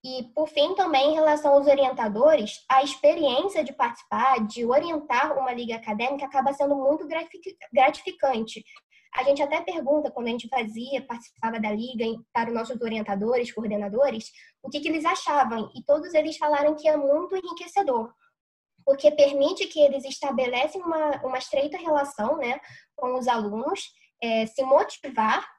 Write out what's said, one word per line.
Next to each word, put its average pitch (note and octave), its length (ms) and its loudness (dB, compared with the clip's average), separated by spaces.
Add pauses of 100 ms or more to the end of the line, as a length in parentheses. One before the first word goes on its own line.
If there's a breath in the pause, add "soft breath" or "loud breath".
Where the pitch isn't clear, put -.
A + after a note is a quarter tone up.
E, C4 220 -10 (100)
por D#4 140 0
fim, E4 280 0
também, D4+ 340 2
em D#4 60 2
relação D4+ 400 4
aos C#4+ 120 6
orientadores, B3+ 1000 2
a C4+ 120 6
experiência D4+ 840 2
de C#4 80 -12
participar, A#3 760 0
de A#3+ 180 -8
orientar D4 720 0
uma B3+ 140 -2
liga A#3 240 -6
acadêmica A#3 500 -4
acaba C4+ 280 0
sendo C#4+ 220 0
muito C#4+ 300 0
gratific-, E4 520 -10 (160)
gratificante. C4 920 0 (500 loud breath)
A B3+ 100 -2
gente C#4 180 2
até D4+ 180 0
pergunta, D4 500 -2
quando A#3+ 180 -6
a - 20 -2
gente A#3 180 -6
fazia, B3 540 -6
participava A3+ 580 -8
da G#3+ 120 -4
liga, A#3 340 -6
em, A3+ 260 -6
para A#3 180 -2
os A#3 60 -4
nossos A3+ 240 -6
orientadores, A3 720 -2
coordenadores, A3 800 -2 (320 soft breath)
o C4 60 -12
que D4 100 -8
que D#4 80 -6
eles D#4 160 -2
achavam. C#4+ 720 0
E A#3 80 -16
todos D4 300 0
eles D4+ 240 2
falaram D4+ 380 2
que D#4 120 -2
é D4+ 80 4
muito D4+ 400 0
enriquecedor, E4 800 -4 (720)
porque C#4 260 4
permite D4 560 2
que D#4 140 0
eles C#4 240 4
estabelecem C4+ 760 -2
uma, D#4 440 -2
uma B3+ 140 -6
estreita D4 380 -4
relação, D4 600 -2
né, C4 240 -4 (340 loud breath)
com B3+ 220 -4
os B3 100 -2
alunos, A#3 540 -2 (420 soft breath)
é, A3+ 220 0
se C4 180 -6
motivar C4 840 0 (140)